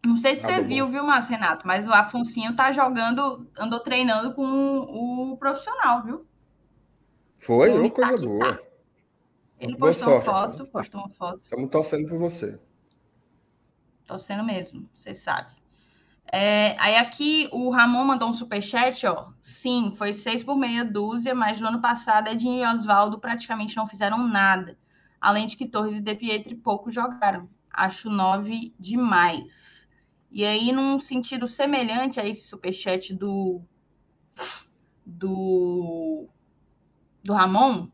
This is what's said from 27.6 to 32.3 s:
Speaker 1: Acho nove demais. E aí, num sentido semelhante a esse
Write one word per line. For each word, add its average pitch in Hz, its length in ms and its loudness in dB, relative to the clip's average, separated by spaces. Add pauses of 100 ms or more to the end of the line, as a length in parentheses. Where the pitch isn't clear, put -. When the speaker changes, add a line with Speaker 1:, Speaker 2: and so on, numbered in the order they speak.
Speaker 1:
Acho 190 400 -4
nove 202 680 -2
demais. 185 1120 0 (420)
E 202 140 -2
aí, 220 280 2
num 269 260 0
sentido 247 480 -6
semelhante 262 720 -2
a 208 80 -2
esse 208 220 -8